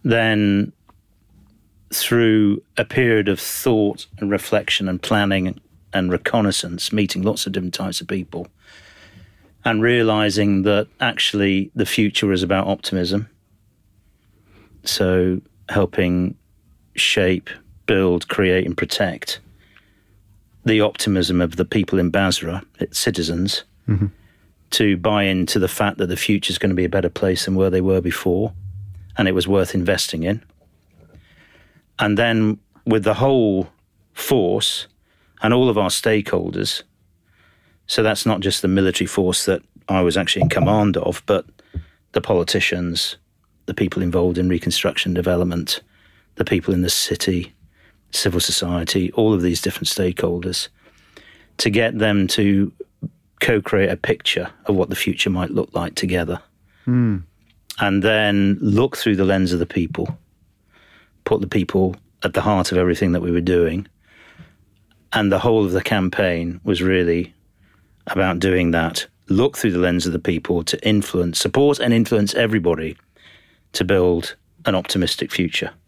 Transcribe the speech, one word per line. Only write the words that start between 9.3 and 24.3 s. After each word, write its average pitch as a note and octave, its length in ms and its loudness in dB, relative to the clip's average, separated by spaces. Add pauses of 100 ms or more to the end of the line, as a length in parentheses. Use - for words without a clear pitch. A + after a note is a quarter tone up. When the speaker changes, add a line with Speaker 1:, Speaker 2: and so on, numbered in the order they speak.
Speaker 1:
and A2 180 0
realising G#2+ 800 2
that G#2 240 2 (140)
actually G2+ 760 0
the G#2+ 100 0
future G#2 480 0
is F#2 120 2
about F#2+ 240 0
optimism. F#2+ 600 -2 (1600)
So F#2 560 0 (280)
helping F2+ 680 0 (580)
shape, - 560 0 (360)
build, F#2 420 2
create F#2 380 2
and F2 100 -6
protect - 640 -4 (1200)
the A2 160 2
optimism F#2 600 0
of E2 160 -2
the F2+ 80 0
people F#2+ 340 0
in F2 120 0
Basra, F#2 520 -2 (160)
its - 220 -6
citizens, F2 640 -2 (240)
Speaker 2:
Mm-hmm. G2+ 180 2 (640)